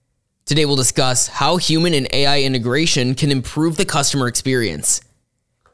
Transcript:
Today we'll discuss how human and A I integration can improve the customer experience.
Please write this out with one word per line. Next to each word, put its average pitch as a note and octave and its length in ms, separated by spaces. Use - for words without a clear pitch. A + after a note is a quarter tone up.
Today D3+ 200
we'll C#3+ 100
discuss B2+ 540
how D3+ 280
human E3 380
and C3+ 180
A C#3 140
I C#3+ 140
integration C3 760
can C#3+ 160
improve D3 460
the G3+ 80
customer C#3+ 420
experience. A#2 760